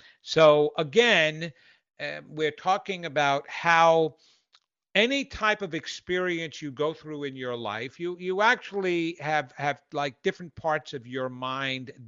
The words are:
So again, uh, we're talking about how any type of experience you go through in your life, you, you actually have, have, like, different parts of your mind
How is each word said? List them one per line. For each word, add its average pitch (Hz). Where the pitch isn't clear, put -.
So 151
again, 160
uh, 147
we're 151
talking 185
about 143
how 165
any 254
type 214
of 165
experience 175
you 151
go 147
through 151
in 135
your 123
life, 113
you, 175
you 185
actually 185
have, 147
have, 143
like, 143
different 180
parts 156
of 127
your 131
mind 131